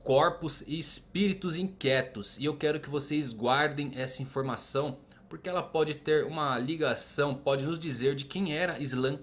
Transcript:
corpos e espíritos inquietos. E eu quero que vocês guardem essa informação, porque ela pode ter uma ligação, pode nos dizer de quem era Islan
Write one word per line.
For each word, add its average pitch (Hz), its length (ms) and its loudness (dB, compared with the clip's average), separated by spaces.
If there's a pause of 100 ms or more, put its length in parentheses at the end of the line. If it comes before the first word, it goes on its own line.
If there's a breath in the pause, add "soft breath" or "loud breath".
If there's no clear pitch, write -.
corpos 156 600 4
e 156 140 -4
espíritos 185 760 0
inquietos. 131 840 -2
E 135 60 -2
eu 147 120 0
quero 151 220 0
que 143 100 -12
vocês 147 420 -2
guardem 139 640 0
essa 131 300 -6
informação, 135 720 -2 (320 loud breath)
porque - 180 -10
ela 180 140 -2
pode 156 320 0
ter 147 320 2
uma 147 320 0
ligação, 143 760 0
pode 135 280 2
nos 165 140 -2
dizer 139 380 0
de 139 100 -6
quem 185 280 -2
era 165 280 -2
Islan 131 420 0